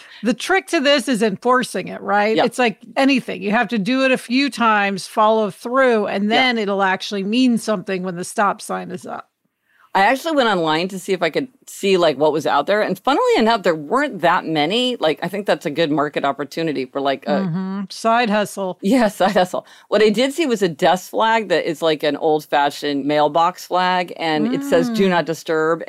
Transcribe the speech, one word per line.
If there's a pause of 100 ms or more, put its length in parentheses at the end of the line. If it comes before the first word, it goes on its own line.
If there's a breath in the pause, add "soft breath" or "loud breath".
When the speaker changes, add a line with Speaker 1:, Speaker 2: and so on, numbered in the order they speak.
(240 loud breath)
Speaker 1:
The
trick
to
this
is
enforcing
it,
right?
Speaker 2:
Yep.
Speaker 1:
It's
like (180)
anything.
You
have
to
do
it
a
few
times,
follow
through,
and
Speaker 2:
Yep.
Speaker 1:
then
it'll
actually
mean
something
when
the
stop
sign
is
up. (680 soft breath)
Speaker 2:
I
actually
went
online
to
see
if
I
could (180)
see,
like,
what
was
out
there.
And
funnily
enough,
there
weren't
that
many.
Like,
I
think
that's
a
good
market
opportunity
for,
like,
a
Speaker 1:
Mm-hmm.
Side
hustle.
Speaker 2:
Yeah,
side
hustle. (240 loud breath)
What
I
did
see
was
a
desk
flag
that
is,
like,
an
old-fashioned
mailbox
flag,
and
it
says,
"Do
Speaker 1:
Mm.
Speaker 2:
not
disturb,"